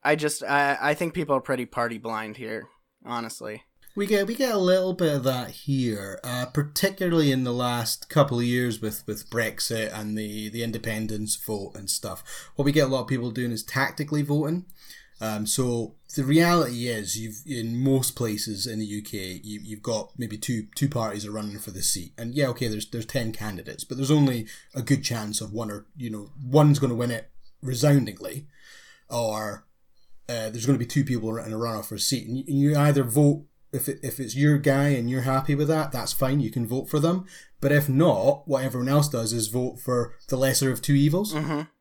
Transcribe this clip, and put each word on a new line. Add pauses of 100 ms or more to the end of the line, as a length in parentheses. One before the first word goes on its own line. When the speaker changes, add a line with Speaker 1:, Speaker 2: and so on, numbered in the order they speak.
Speaker 1:
I
just,
I,
I
think
people
are
pretty
party
blind
here, (360)
honestly. (300)
Speaker 2:
We
get,
we
get
a
little
bit
of
that
here,
uh,
particularly
in
the
last
couple
of
years
with,
with
Brexit
and
the,
the
independence
vote
and
stuff.
What
we
get
a
lot
of
people
doing
is
tactically
voting. (560)
Um,
so (220)
the
reality
is,
you've,
in
most
places
in
the
U
K,
you,
you've
got
maybe
two,
two
parties
are
running
for
the
seat.
And
yeah,
okay,
there's,
there's
ten
candidates,
but
there's
only (280)
a
good
chance
of
one
or, (100)
you
know, (120)
one's
gonna
win
it (300)
resoundingly, (640)
or, (640)
uh,
there's
gonna
be
two
people
in
a
runoff
for
a
seat.
And
you,
and
you
either
vote, (260)
if
it,
if
it's
your
guy
and
you're
happy
with
that,
that's
fine,
you
can
vote
for
them. (360)
But
if
not,
what
everyone
else
does
is
vote
for (120)
the
lesser
of
two
evils.
Speaker 1:
Mm-hmm. (200)